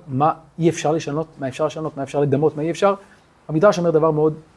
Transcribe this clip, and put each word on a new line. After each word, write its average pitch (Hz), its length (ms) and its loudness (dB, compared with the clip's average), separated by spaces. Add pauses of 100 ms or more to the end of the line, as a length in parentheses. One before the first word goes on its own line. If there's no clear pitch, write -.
מה 143 260 0 (260)
אי 165 100 2
אפשר 151 220 -2
לשנות? 156 360 -4 (120)
מה 135 80 -6
אפשר 156 180 -4
לשנות? 151 320 -6
מה 139 60 -6
אפשר 143 160 -6
לדמות? 147 380 2
מה 147 40 -4
אי 165 100 -2
אפשר? 196 240 2 (520)
המדרש 160 320 2
אומר 170 120 0
דבר 156 200 4
מאוד 156 220 2 (220)